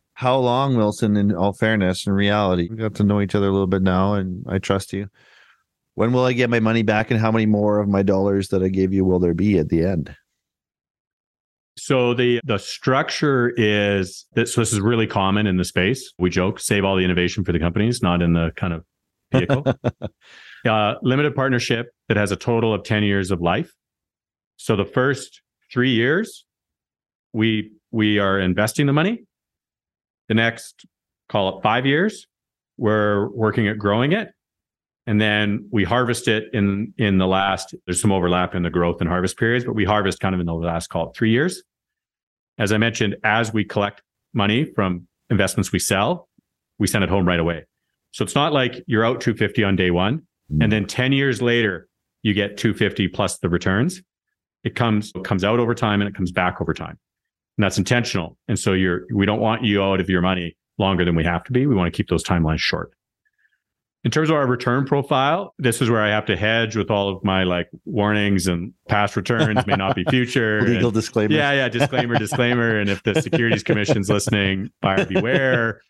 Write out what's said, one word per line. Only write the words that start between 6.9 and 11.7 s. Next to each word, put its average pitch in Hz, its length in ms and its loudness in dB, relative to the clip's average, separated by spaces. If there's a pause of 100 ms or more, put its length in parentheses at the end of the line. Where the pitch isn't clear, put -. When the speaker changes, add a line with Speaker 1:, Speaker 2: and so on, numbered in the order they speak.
Speaker 1:
and 117 80 2
how 110 140 2
many 110 140 2
more 104 320 2
of 101 100 0
my 98 140 2
dollars 98 460 2
that 95 140 0
I 95 60 2
gave 95 240 0
you 95 140 2
will 90 140 4
there 87 140 2
be 95 240 2
at 76 120 0
the 82 140 2
end? 87 300 -4 (1600)